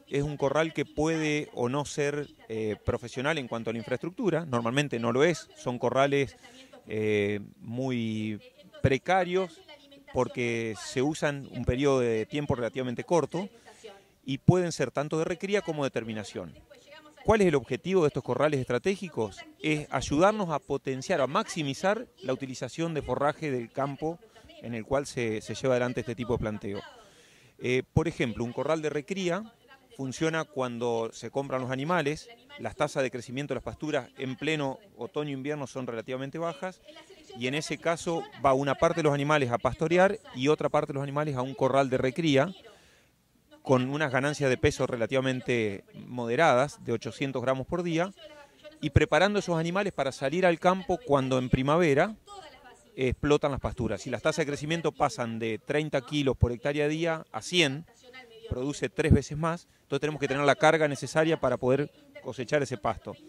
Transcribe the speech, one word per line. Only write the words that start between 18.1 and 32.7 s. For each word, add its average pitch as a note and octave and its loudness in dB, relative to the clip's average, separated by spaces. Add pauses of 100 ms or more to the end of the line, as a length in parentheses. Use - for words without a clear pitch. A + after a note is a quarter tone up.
corrales C#3 2
estratégicos? B2+ -2 (200)
Es D3+ -2
ayudarnos E3+ 2
a D3 -2
potenciar, C#3 -4
a C3+ 4
maximizar F#3+ -2 (160)
la C3 -2
utilización C3+ -6
de D3 -2
forraje C#3+ 0
del B2 -4
campo C#3+ -4 (420)
en A#2 -8
el G#2+ -6
cual C3+ 0
se, A2 -2
se - -8
lleva C3 2
adelante B2 0
este A#2 -6
tipo A#2+ -2
de A2 0
planteo. G#2 -6 (760)
Eh, B2+ 0 (100)
por D#3+ 6
ejemplo, A#2+ -2
un A#2+ -4
corral D3+ -2
de D3+ -2
recría F#3 -4 (420)
funciona D#3 -2
cuando A#2+ -2
se - -12
compran C3+ -4
los B2 -4
animales, D3+ -2 (300)
las A2+ -8